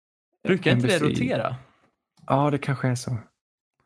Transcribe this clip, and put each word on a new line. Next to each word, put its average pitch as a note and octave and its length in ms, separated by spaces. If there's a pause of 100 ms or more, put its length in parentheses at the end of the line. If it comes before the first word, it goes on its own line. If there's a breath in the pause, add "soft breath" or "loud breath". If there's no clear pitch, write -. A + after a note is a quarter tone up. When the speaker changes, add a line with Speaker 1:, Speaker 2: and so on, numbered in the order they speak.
(440)
Speaker 1:
Brukar F3+ 280
inte B2 160
det F#3 80
Speaker 2:
N D3+ 80
B - 120
C? B2 80
Speaker 1:
rotera? G3+ 320 (720 soft breath)
Speaker 2:
Ja, C#3+ 240
det C#3+ 60
kanske C3+ 300
är B2 80
så. B2 220 (680)